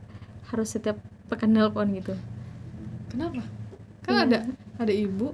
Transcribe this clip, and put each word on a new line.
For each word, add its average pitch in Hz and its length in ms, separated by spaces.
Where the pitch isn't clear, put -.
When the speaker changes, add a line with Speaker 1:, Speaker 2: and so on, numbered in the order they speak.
Speaker 1:
harus 220 160
setiap 214 320
pekan 220 240
nelpon 214 400
gitu. 190 160
Speaker 2:
Kenapa? 269 320
Kan - 100
Speaker 1:
Iya. 381 100
Speaker 2:
ada, 233 140
ada 214 140
ibu, 208 420